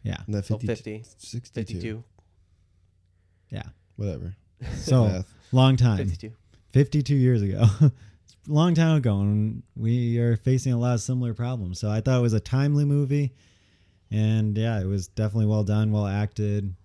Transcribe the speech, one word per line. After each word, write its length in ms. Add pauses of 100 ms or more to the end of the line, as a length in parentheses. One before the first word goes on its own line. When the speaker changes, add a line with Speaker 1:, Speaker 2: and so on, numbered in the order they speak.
Speaker 1:
Yeah. 140 (100)
Speaker 2:
And 80
that 160
Speaker 3:
Oh, 80
Speaker 2:
fifty, 80
Speaker 3:
fifty. 360 (160)
Speaker 2:
sixty-two. 420
Speaker 3:
Fifty-two. 440 (1500)
Speaker 1:
Yeah. 140 (320)
Speaker 2:
Whatever. 380 (420)
Speaker 1:
So, 300
Speaker 2:
Math. 280 (180)
Speaker 1:
long 240
time. 220
Speaker 3:
Fifty-two. 340 (400)
Speaker 1:
Fifty-two 440
years 260
ago. 220 (160)
<laughs> 100 (520)
It's 60
a 40
long 220
time 220
ago, 240
and 420 (140)
we 420
are 180
facing 360
a 60
lot 160
of 80
similar 320
problems. 460
So 100
I 100
thought 180
it 40
was 100
a 80
timely 460
movie, 480 (760)
and 460
yeah, 240
it 60
was 220
definitely 380
well 180
done, 280
well 140
acted 680 (100)